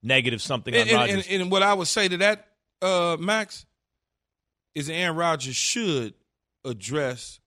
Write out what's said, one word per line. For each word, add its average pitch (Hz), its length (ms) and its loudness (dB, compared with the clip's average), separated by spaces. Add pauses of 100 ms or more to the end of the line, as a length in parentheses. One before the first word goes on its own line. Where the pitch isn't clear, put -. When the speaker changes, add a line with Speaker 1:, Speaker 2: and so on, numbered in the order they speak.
Speaker 1:
negative 120 400 2
something 127 320 -6
Speaker 2:
And, 233 80 4
Speaker 1:
on 214 60 0
Speaker 2:
and, 226 100 6
Speaker 1:
Rodgers. 196 300 0
Speaker 2:
and, 190 140 -2
and 180 100 -4
what 190 100 4
I 202 100 6
would 185 140 0
say 202 220 0
to 180 100 -2
that, 202 300 2 (340)
uh, 175 380 2
Max, 208 440 -4 (1080)
is 147 160 -6
Aaron 170 260 -2
Rodgers 156 380 0
should 139 600 -2 (500)
address 123 840 -6